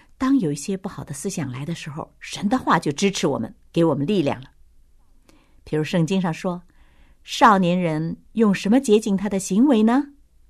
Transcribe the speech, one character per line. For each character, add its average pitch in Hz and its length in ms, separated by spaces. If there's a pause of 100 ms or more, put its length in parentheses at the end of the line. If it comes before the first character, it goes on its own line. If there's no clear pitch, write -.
(200)
当 269 200
有 165 120
一 143 40
些 190 220
不 190 100
好 - 160
的 - 100
思 - 140
想 165 240
来 131 140
的 170 80
时 - 160
候， - 300
神 - 280
的 240 100
话 254 220
就 156 120
支 196 180
持 190 180
我 127 120
们， 113 140 (180)
给 170 120
我 160 120
们 139 100
力 196 160
量 123 200
了。 131 100 (1120)
比 - 120
如 151 80
圣 160 240
经 190 140
上 175 120
说， 180 300 (600)
少 226 340
年 180 200
人 165 400 (140)
用 214 240
什 - 140
么 247 100
洁 220 200
净 208 180
他 196 120
的 196 80
行 190 280
为 233 180
呢？ 254 300 (360)